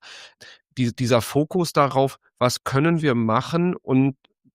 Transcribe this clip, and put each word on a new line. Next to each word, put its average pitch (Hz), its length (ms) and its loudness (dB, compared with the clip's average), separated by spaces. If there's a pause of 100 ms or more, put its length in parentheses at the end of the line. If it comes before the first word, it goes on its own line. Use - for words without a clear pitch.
(800)
die, 120 160 0
dieser 120 280 2
Fokus 156 500 -2
darauf, 135 460 0 (200)
was - 260 -2
können 156 380 0
wir 139 140 2
machen 131 600 0
und 135 400 0 (380)